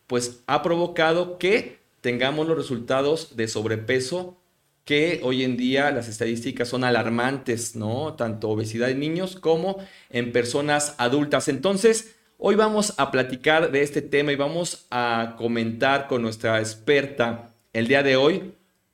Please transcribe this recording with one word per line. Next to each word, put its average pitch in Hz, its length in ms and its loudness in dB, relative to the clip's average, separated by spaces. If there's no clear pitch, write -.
pues, 120 400 -4
ha 147 160 2
provocado 170 760 0
que - 440 0
tengamos 131 460 -2
los 160 100 0
resultados 139 800 -2
de 113 120 -2
sobrepeso 127 920 -2
que 151 400 2
hoy 131 180 0
en 127 140 0
día 135 340 2
las 120 160 -4
estadísticas 117 600 -4
son 127 160 -2
alarmantes, 120 920 0
¿no? 123 400 -4
Tanto 110 340 -4
obesidad 110 400 -2
en 135 120 -2
niños 170 340 -4
como 180 500 -2
en 120 220 -2
personas 143 680 0
adultas. 139 500 2
Entonces, 190 680 2
hoy 208 160 4
vamos 208 440 2
a 139 120 2
platicar 147 640 2
de 139 100 2
este 143 180 -2
tema 147 300 0
y 139 60 0
vamos 156 560 -4
a 117 440 0
comentar 117 680 0
con 123 160 -2
nuestra 110 380 0
experta 120 920 0
el 113 160 0
día 139 160 4
de 135 100 4
hoy 151 400 2